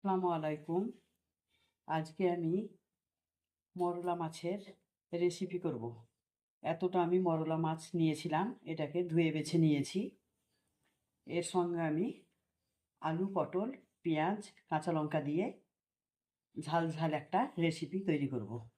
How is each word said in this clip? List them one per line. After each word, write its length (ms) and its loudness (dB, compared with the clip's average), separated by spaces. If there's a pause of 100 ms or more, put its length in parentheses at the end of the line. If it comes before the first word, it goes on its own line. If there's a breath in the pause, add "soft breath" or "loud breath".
আসসালামু 280 2
আলাইকুম। 520 0 (1040)
আজকে 420 -2
আমি 240 0 (1200)
মরলা 400 0
মাছের 440 -4 (540)
রেসিপি 460 0
করব। 240 -4 (800)
এতটা 400 0
আমি 160 4
মরলা 380 2
মাছ 240 0 (120)
নিয়েছিলাম, 520 2 (200)
এটাকে 340 -4 (100)
ধুয়ে 220 4
বেছে 260 0
নিয়েছি। 420 4 (1300)
এর 260 -2
সঙ্গে 360 0
আমি 180 0 (920)
আলু, 320 0
পটল, 360 -2 (300)
পেঁয়াজ, 420 0 (260)
কাঁচা 260 0
লঙ্কা 280 0
দিয়ে 240 0 (1120)
ঝাল 360 0
ঝাল 220 0
একটা 260 0 (180)
রেসিপি 480 0
তৈরি 240 2
করব 220 -6 (260)